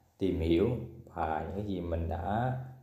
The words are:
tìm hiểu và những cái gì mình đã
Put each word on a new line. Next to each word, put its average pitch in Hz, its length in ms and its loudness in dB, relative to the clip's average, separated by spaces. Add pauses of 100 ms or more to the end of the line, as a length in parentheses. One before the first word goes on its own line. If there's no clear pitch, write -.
(180)
tìm 90 220 2
hiểu 85 280 6 (460)
và 80 320 0
những 85 100 -6
cái 101 100 -4
gì 95 140 -4
mình 82 280 -2
đã 98 440 0 (300)